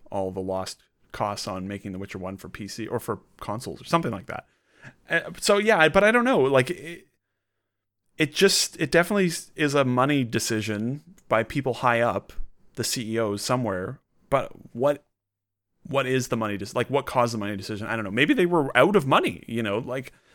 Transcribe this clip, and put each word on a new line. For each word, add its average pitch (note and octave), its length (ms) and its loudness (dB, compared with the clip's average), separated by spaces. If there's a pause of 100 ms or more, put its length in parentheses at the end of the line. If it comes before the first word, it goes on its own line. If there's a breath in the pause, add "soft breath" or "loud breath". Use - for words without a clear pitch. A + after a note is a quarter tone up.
(100)
all F#2+ 200 -4
the F#2+ 100 -8
lost F#2 420 -8 (300)
costs G2+ 360 -6
on F#2+ 200 -8
making G2+ 240 -10
The F#2 60 -10
Witcher G2 200 -12
One F#2 180 -10
for F2+ 120 -16
P G2 200 -14
C G#2+ 180 -10
or A#2+ 140 -4
for G2+ 200 -6 (200)
consoles G#2 420 -10
or - 20 -18
something D#3+ 280 -2
like F#2+ 140 -12
that. - 200 -12 (640 loud breath)
Uh, E3 200 -2 (100)
so G3+ 180 4
yeah, G3+ 300 4
but G3 160 4
I G#3+ 60 6
don't A#3+ 140 2
know. B3 160 4
Like, C3 300 4
it, - 380 -12 (1080)
it D3+ 180 0
just, - 460 2
it D3+ 100 -2
definitely F#3 360 4
s-, - 300 -6
is D3 180 0
a C#3+ 100 4
money C3 400 2
decision A2+ 800 -4 (260)
by A2+ 140 2
people C3 320 -4
high A#2 260 2
up, G#2 320 0 (440)
the A#2 80 -4
C A2 300 -4
E A2+ 40 0
Os G#2 240 -2
somewhere. A#2 580 -2 (300)
But C3+ 200 0 (220)
what, C#3 320 0 (800)
what C3 220 -2
is C3 220 0
the C3 80 0
money G#2+ 220 -4
dec-, G2 160 -10
like, B2 160 0
what C3+ 160 0
caused A#2+ 280 0
the A2+ 40 -4
money G2+ 180 -4
decision? G#2 300 -8
I A2+ 100 -4
don't A2 80 -4
know. F#2+ 60 -6
Maybe C#3 240 4
they F#3+ 120 4
were D#3 300 2
out E3+ 200 6
of D3 100 4
money, F3 400 2
you A#2 160 -4
know? G#2 160 0
Like, C3 340 -8 (220 soft breath)